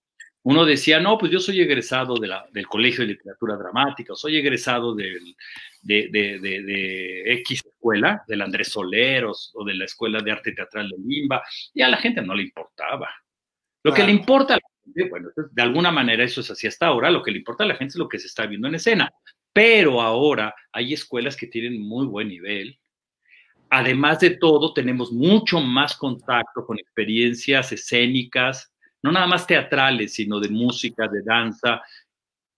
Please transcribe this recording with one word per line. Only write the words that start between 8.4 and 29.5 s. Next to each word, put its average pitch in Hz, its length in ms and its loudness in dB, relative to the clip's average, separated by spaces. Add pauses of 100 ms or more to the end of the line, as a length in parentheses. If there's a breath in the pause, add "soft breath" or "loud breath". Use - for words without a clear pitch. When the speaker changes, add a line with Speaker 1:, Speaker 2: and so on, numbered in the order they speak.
Speaker 1:
Andrés 95 240 -4
Soler, 113 580 0
o, 104 60 -4 (240)
o 107 100 -10
de 101 80 -6
la 92 120 -6
Escuela 110 360 -4
de 107 100 -4
Arte 107 200 -6
Teatral 104 380 -10
de 92 140 -12
Limba", 135 380 -4 (320 loud breath)
y 311 80 -2
a 254 80 6
la 226 80 4
gente 240 240 -2
no 92 140 -4
le 202 80 -2
importaba. - 680 -10 (720)
Lo 156 80 4
que 202 120 4
le 196 60 4
Speaker 2:
Claro. 202 100 6
Speaker 1:
importa 269 340 4
a - 40 4
la - 100 -4 (160)
gente, 185 260 -4
bueno, - 240 -12
pues, 156 180 -8
de 120 120 -2
alguna 156 260 2
manera 123 340 2
eso 120 180 -4
es 110 100 -10
así 107 160 -8
hasta - 180 -2
ahora, 139 240 2
lo 170 140 2
que 113 80 -4
le 98 80 -6
importa - 240 -6
a 208 40 0
la 180 80 -2
gente 139 180 -8
es 170 40 -10
lo 170 100 -4
que 101 120 -8
se - 80 -14
está - 180 -6
viendo 104 220 -6
en 160 80 -4
escena. 175 360 0 (400 soft breath)
Pero 202 480 6
ahora 117 540 2 (180 soft breath)
hay 123 220 -4
escuelas 135 420 -6
que 113 120 -12
tienen 113 340 -8
muy 117 240 -4
buen 110 220 -6
nivel. 98 500 -8 (920 soft breath)
Además 135 480 4
de 175 180 6
todo, 151 360 4
tenemos 123 380 -2
mucho 180 480 4
más 139 380 0
contacto 120 720 -2
con 107 100 -6
experiencias 120 920 0
escénicas, 127 1000 -2 (300)
no 143 100 0
nada 180 160 4
más 180 200 2
teatrales, 135 680 2